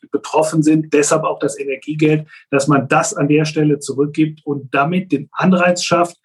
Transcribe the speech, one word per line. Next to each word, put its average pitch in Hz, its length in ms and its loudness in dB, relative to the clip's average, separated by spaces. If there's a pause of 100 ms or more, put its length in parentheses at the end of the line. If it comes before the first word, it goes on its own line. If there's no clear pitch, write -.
(120)
betroffen 156 520 0
sind, 156 300 2
deshalb 151 300 2
auch - 160 -4
das - 180 -4
Energiegeld, 151 720 -2 (220)
dass 139 180 0
man 131 220 2
das 160 240 0
an 143 160 -2
der 151 160 4
Stelle 151 340 0
zurückgibt 147 680 -2
und 143 280 -6
damit 170 400 0
den 143 180 -4
Anreiz 180 520 2
schafft, 175 420 0